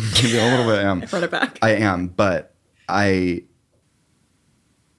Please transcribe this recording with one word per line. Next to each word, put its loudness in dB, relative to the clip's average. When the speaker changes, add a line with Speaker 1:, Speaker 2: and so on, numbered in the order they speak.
Speaker 1:
<laughs> -2
maybe 2
a 2
little 2
bit 2
am. 0
Speaker 2:
<laughs> -8
Run -2
it -4
back. -8
Speaker 1:
I 2
am, 0
but -2
I, 0